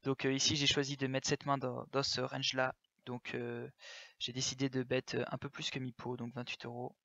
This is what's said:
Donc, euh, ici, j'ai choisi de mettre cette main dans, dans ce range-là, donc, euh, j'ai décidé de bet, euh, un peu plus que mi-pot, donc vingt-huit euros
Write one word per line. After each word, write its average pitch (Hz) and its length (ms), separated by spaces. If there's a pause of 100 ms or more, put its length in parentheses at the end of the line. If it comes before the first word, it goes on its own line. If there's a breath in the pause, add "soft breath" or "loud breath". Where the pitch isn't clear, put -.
Donc, 135 220
euh, 135 60
ici, 135 220
j'ai 143 140
choisi 143 280
de 135 120
mettre 135 180
cette 143 200
main 139 120
dans, 123 320
dans 139 140
ce - 160
range-là, 131 540 (320)
donc, 123 280
euh, 120 340 (520 loud breath)
j'ai 123 120
décidé 131 360
de 131 160
bet, 127 320
euh, 123 160
un - 60
peu 147 100
plus - 220
que 135 100
mi-pot, 123 360
donc 117 180
vingt-huit 120 320
euros 123 280 (100)